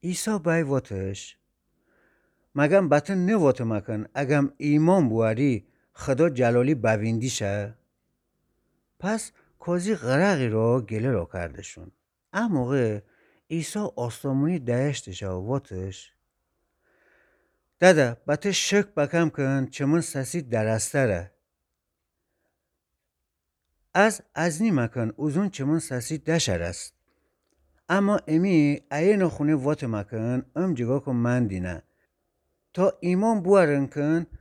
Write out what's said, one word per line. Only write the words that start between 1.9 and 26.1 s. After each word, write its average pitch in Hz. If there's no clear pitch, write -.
"مگم 151
بطن 147
نه 180
واته 127
مکن، 107
اگم 139
ایمان 151
بواری 113
خدا 143
جلالی 123
بویندی 113
شه." 104
پس 214
کازی 180
غرقی 139
را 113
گله 110
را 90
کردشون. 85
ام 214
موقع 123
عیسی 160
آسمونی 139
دهشتش 123
و 98
واتش، 95
"دادا، 151
بته 151
شک 202
بکم 160
کن 135
چمون 147
سسی 143
درستره. 110
از 208
ازنی 170
مکن 117
اوزون 156
چمون 151
سسی 135